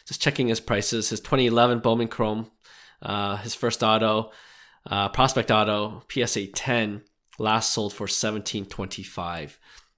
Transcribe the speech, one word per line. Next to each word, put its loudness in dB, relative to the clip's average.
just -8
checking 2
his 2
prices. -2
His -4
twenty 2
eleven 6
Bowman 2
Chrome, -2
uh, -2
his -8
first -2
auto, 2
uh, 0
Prospect 2
Auto, 2
P -2
S 0
A -4
ten, -2
last 2
sold -2
for -8
seventeen -4
twenty-five. -8